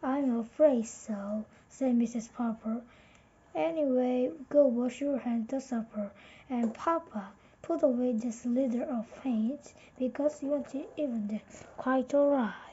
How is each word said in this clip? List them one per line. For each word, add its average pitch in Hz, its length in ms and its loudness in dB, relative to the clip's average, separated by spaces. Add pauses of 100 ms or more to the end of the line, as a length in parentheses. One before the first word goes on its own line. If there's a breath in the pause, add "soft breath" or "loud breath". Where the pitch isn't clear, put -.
I'm 262 360 0
afraid 233 480 4
so, 208 580 -6 (240 loud breath)
said 254 280 0
Missus 233 320 0
Popper. 226 540 -4 (720 loud breath)
Anyway, 262 760 2 (180)
go 294 180 8
wash 240 340 0
your 285 180 0
hands 233 320 -2
to 269 100 -2
supper, 220 500 -6 (380 loud breath)
and, 233 240 0
Papa, 320 560 -2 (320 soft breath)
put 330 220 -2
away 247 300 4
this 226 340 -4
litter 247 380 0
of 240 380 -6
paint, 233 520 -2 (240 loud breath)
because 277 440 -2
you 277 100 -2
haven't 285 340 -4 (100)
even 233 300 -2
done 208 140 -4 (360 loud breath)
quite 254 380 0
a 285 40 6
while. 277 540 2